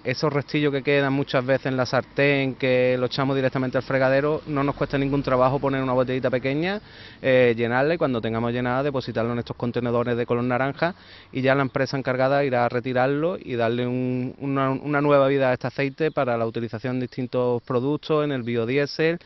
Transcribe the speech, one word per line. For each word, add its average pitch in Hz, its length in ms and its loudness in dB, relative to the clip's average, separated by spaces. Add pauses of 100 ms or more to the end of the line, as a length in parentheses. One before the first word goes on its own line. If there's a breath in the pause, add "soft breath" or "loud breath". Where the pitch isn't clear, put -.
esos 131 260 -2
restillos 143 420 0
que 139 100 -2
quedan 139 320 2
muchas 135 320 0
veces 135 200 0
en 131 120 -2
la 123 80 0
sartén, 135 680 0
que 127 440 2
lo 123 80 0
echamos 139 280 -2
directamente 131 440 0
al 123 40 -2
fregadero, 135 640 0
no 143 160 -2
nos 143 120 0
cuesta 143 240 -2
ningún 139 240 0
trabajo 131 360 2
poner 135 240 -2
una 127 120 0
botellita 127 340 0
pequeña, 143 540 -2 (400 loud breath)
eh, 127 340 6
llenarla 127 380 2
y 170 40 -2
cuando 131 220 0
tengamos 113 320 -2
llenada 123 300 -2
depositarlo 120 500 -2
en 120 60 -4
estos - 180 -6
contenedores 120 600 -2
de 120 80 -2
color 120 180 0
naranja 135 500 -2 (380 loud breath)
y 131 80 -6
ya 131 140 4
la 139 80 2
empresa 135 340 -2
encargada 131 480 0
irá 120 220 0
a - 20 2
retirarlo 131 760 -2
y 131 120 -8
darle 120 320 0
un, 127 520 -4
una, 135 320 -2
una 143 300 -2
nueva 143 280 4
vida 135 200 2
a 127 60 2
este 127 140 -4
aceite 139 420 -4
para 123 260 -2
la 113 100 0
utilización 117 520 -6
de 127 80 -4
distintos 123 560 -2
productos, 143 640 0
en 147 80 -2
el 127 100 -4
biodiesel 139 840 0